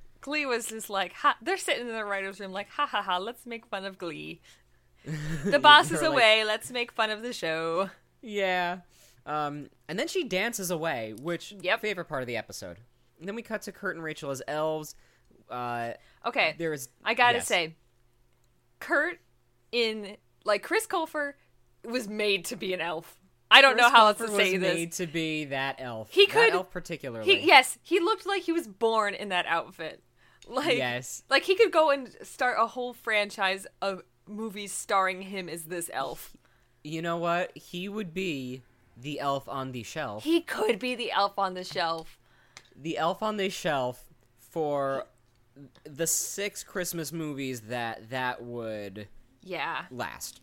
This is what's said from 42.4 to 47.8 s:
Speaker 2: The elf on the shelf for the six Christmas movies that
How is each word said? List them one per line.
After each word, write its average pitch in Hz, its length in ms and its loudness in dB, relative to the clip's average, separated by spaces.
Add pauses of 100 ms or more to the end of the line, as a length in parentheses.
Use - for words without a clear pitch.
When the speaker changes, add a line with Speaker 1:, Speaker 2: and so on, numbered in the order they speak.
Speaker 2:
The 143 220 -6
elf 180 260 0
on 214 140 -2
the 196 140 -2
shelf 135 540 -2 (340)
for 143 680 -2 (800)
the 151 220 -4
six - 580 -4
Christmas 170 480 -6
movies 139 500 -6
that 113 480 -6